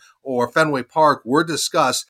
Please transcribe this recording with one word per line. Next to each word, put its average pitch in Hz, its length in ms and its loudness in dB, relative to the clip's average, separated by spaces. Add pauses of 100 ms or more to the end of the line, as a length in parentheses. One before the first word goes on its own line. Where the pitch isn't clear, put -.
(240)
or 123 260 -2
Fenway 151 340 0
Park 151 420 2
were 143 180 2
discussed, 151 680 -2